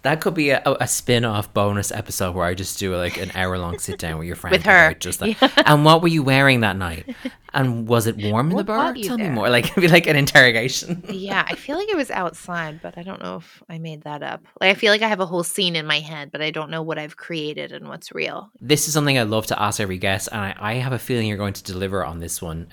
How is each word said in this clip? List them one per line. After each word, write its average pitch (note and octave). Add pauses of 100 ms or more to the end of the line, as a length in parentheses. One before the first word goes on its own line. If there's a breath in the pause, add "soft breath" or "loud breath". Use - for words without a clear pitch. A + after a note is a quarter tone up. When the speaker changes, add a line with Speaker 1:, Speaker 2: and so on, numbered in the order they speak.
Speaker 1:
That D#3
could F3+
be D3
a, C3
a C3+
spin-off A#2
bonus G2+
episode F#2+
where F2+
I F2
just F#2
do, F#2+
like, F2
an F#2
hour-long F#2
sit-down E2
with E2
your E2+
Speaker 2:
<laughs> -
Speaker 1:
friend F2
Speaker 2:
With -
her. F3+
Speaker 1:
about D#3+
just, F#3
like, G#3+
Speaker 2:
Yeah. C4 (160)
Speaker 1:
"And D3
what D#3+
were F3+
you D#3+
wearing C3+
that G2
night? F2 (400 loud breath)
And B2
was A2+
it A2+
warm G#2
in D#3+
the F#3
Speaker 2:
What G3
Speaker 1:
bar? A3
Speaker 2:
brought D4+
you A#3
Speaker 1:
Tell B3
me G#3+
Speaker 2:
there? D3+
Speaker 1:
more." A2
Like, B2
<laughs> -
it'd F#3
be E3+
like F3
an D#3
interrogation. C3+
<laughs> -
Speaker 2:
Yeah, F#3+
I -
feel -
like G#4
it G4
was C#4
outside, E3
but F3
I F3
don't F#3+
know F#3
if -
I E3
made D#3+
that D3
up. - (200)
Like, F#3
I -
feel G#3
like G#3+
I A3
have G#3
a F#3+
whole F3
scene F3
in D#3
my D3+
head, D3+
but D3
I D#3
don't D3+
know D#3+
what D#3+
I've D3+
created D3+
and D3
what's C#3+
real. D#3+ (120)
Speaker 1:
This C#3+
is D3+
something D3
I A#2
love G#2+
to -
ask G#2
every F#2
guest, F#2+
and A2
I, G2
I G#2+
have B2+
a A2+
feeling A#2
you're G#2+
going G2
to -
deliver F#2+
on E2+
this E2
one. E2